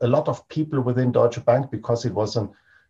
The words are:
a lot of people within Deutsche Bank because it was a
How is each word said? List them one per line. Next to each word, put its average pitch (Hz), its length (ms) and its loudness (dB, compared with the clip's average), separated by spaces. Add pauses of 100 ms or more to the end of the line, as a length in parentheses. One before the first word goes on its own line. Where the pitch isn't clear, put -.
a 123 60 0
lot 147 200 2
of - 220 -6
people 151 320 -2
within 123 300 0
Deutsche 117 340 2
Bank 127 240 2
because 117 340 -4
it 113 120 -2
was 104 200 -2
a 104 140 -2 (400)